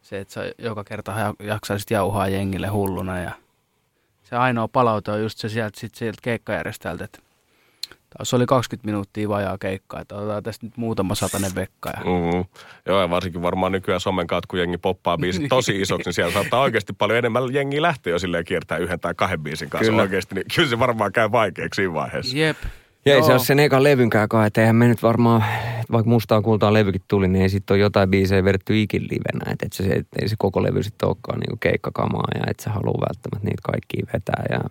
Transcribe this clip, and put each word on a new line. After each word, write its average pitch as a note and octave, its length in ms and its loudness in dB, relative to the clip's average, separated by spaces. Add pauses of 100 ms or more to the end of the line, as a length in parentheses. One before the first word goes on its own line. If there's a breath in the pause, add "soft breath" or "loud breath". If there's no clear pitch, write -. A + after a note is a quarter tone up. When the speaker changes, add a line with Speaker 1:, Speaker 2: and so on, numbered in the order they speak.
Speaker 1:
se, G2+ 180 -12
että - 140 -16
sä F#2+ 240 -8
joka G#2+ 260 -8
kerta A2 280 -10
ha-, G#2 260 -4
jaksaisit G#2 520 -6
jauhaa G2 380 0
jengille F#2+ 400 -4
hulluna, F#2 500 -2
ja F2 120 -6 (920)
se B2 120 -8
ainoa A#2+ 320 0
palaute A2 420 2
on G#2+ 120 -2
just A2 160 -6
se A#2 100 -8
sieltä, G#2+ 320 -6
sit A2+ 140 -14
sieltä A2+ 280 -8
keikkajärjestäjältä, F#2+ 840 -6
että - 140 -18 (1000 loud breath)
taas A2 160 -4
oli B2 120 4
kaksikymmentä A#2+ 400 0
minuuttia G#2 420 -4
vajaa G2+ 300 -2
keikkaa, F#2+ 420 -8
että F#2 140 -16
otetaan G#2 280 -6
tästä A2+ 240 -12
nyt G#2 100 -14
muutama A2 380 -2
satanen G2 400 -4
vekka. - 360 -8
Ja - 140 -10
Speaker 2:
Mm-hmm. F2+ 400 0 (420 loud breath)
Joo, F#2+ 140 2
ja F2 100 2
varsinkin F2 320 -2
varmaan F#2 300 0
nykyään F#2+ 280 -2
somen F#2 260 -2
kautta, F2 240 -4
kun F#2 80 -4
jengi F2 200 -2
poppaa F2+ 400 -2
biisit E3 340 -2
Speaker 1:
<laughs> B2+ 40 4
Speaker 2:
tosi A2 240 0
isoksi, F#2 280 -2
niin E2+ 60 -4
siellä F2 180 0
saattaa G2+ 280 0
oikeasti A#2 320 0
paljon G#2+ 260 2
enemmän B2 360 0
jengiä C#3 280 0
lähteä D#3+ 300 -2
jo E2+ 60 0
silleen E2+ 260 -2
kiertää E2 340 -4
yhden F2 220 -4
tai E2+ 140 -4
kahden F2+ 280 -2
biisin D2 280 -8
kanssa G#2+ 200 0
Speaker 3:
Kyllä. G#2 120 4
Speaker 2:
oikeasti, F#2+ 320 -2
niin F#2 100 -6 (100)
kyllä E3 140 2
se A#2 100 -2
varmaan A2 340 0
käy A2 200 2
vaikeaksi F2+ 440 0
siinä F#2 180 0
vaiheessa. C#2+ 440 -4
Speaker 1:
Jep. D#3 180 0 (500 loud breath)
Speaker 3:
Ja C#3+ 80 8
ei B2+ 80 6
se G#2+ 60 6
Speaker 1:
Joo. B2+ 80 6
Speaker 3:
ole B2 80 2
sen C#3 140 4
ekan C#3 240 6
levyn C3 280 6
kai, G#2+ 360 4
että G#2+ 140 2
eihän A2+ 160 6
me A#2+ 120 8
nyt A#2 140 2
varmaan, A#2 420 4 (480 loud breath)
vaikka A#2 180 2
Mustaa A2+ 320 4
kultaa G#2+ 300 4
levykin G2 360 4
tuli, F#2+ 200 4
niin F#2+ 140 4
ei F#2+ 60 4
sit F#2+ 220 0
ole G2 80 6
jotain G2+ 320 4
biisejä F#2+ 340 4
vedetty G2 380 2
ikin - 200 -2
livenä, - 500 -4
et, - 100 -4
et - 100 -6
se, - 120 -4
et - 220 0 (160)
ei - 60 -2
se A2 100 -2
koko G2 240 0
levy G2 200 2
sit G#2 200 -6
olekaan - 380 -2
niinku - 160 -6
keikkakamaa - 680 -2 (100)
ja - 60 -4 (100)
et - 100 -6
sä - 100 -6
halua G2 380 -2
välttämättä - 400 -6
niitä - 140 -4
kaikkia - 500 -6
vetää - 380 -4
ja B1 100 -2 (100)